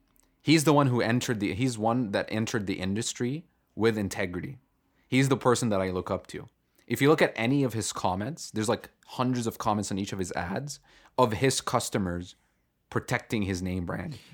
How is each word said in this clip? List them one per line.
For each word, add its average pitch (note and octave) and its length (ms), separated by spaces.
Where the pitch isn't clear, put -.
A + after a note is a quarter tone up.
he's D3 220
the D#3 80
one C#3+ 160
who B2 120
entered A#2 380
the, G2 160
he's A#2+ 240
one A2+ 320
that G2+ 180
entered G#2+ 380
the F#2+ 140
industry A#2 640
with G#2+ 200
integrity. F#2 640
He's C3+ 220
the C3 80
person A#2+ 320
that G2 120
I F#2+ 100
look F2+ 200
up F#2 180
to. - 200
If A#2+ 120
you C#3 80
look D#3 140
at E3 140
any C3 260
of A#2+ 100
his A2 200
comments, G2+ 580
there's, G#2+ 180
like, A2 220
hundreds B2 400
of A2 120
comments G#2 340
on G2 60
each G2 140
of G2+ 60
his F2 140
ads G#2+ 480
of A#2+ 180
his C3 260
customers F2+ 760
protecting A#2+ 520
his F#2 200
name F#2 240
brand F#2 320